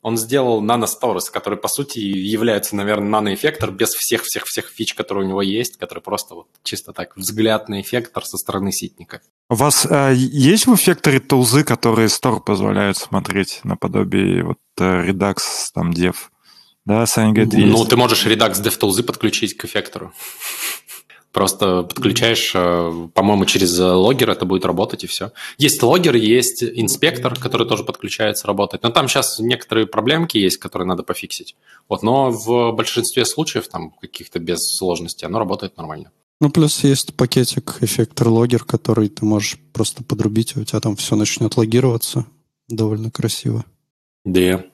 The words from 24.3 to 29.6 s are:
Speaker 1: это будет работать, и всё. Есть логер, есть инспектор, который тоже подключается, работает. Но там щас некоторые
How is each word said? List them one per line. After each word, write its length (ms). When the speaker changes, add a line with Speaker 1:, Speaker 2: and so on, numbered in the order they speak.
Speaker 1:
это 160
будет 180
работать, 400
и 20
всё. 260
Есть 240
логер, 320
есть 500
инспектор, 720
который 280
тоже 180
подключается, 640
работает. 360
Но 60
там 180
щас 320
некоторые 480